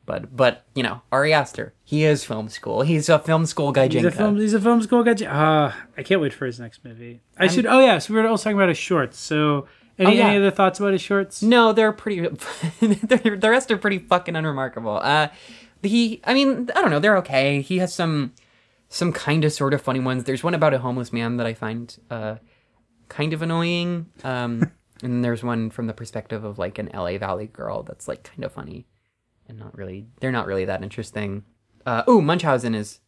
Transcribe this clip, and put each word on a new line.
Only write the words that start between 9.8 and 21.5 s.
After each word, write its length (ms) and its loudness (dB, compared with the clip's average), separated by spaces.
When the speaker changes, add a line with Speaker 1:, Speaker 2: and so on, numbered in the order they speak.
Speaker 2:
any, 140 6
Speaker 1:
Oh, 20 8
yeah. 140 6
Speaker 2:
any 100 4
other 120 4
thoughts 300 2
about 120 2
his 100 0
shorts? 400 -2
Speaker 1:
No, 300 6
they're 200 4
pretty, 280 -6
<laughs> 600 -6
they're, 560 2
the 140 0
rest 200 2
are 80 0
pretty 200 -2
fucking 380 0
unremarkable. 680 -4
Uh, 260 2
he, 420 0
I 100 2
mean, 420 2
I 60 2
don't 80 2
know, 100 2
they're 180 4
okay. 440 0
He 160 -2
has 160 -2
some, 380 -2
some 240 -2
kind 320 0
of 80 2
sort 200 0
of 80 0
funny 200 -2
ones. 240 -2
There's 200 -4
one 100 0
about 200 2
a 40 0
homeless 340 -6
man 260 -4
that 80 -2
I 80 -4